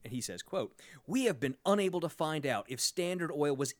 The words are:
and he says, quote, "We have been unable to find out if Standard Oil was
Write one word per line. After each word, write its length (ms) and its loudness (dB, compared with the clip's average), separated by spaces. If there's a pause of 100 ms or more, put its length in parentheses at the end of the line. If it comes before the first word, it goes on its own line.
and 80 -10
he 80 -4
says, 220 -6
quote, 320 -4 (320)
"We 200 0
have 140 2
been 240 0
unable 360 4
to 100 -2
find 340 -2
out 240 0
if 140 -8
Standard 500 0
Oil 240 2
was 240 -2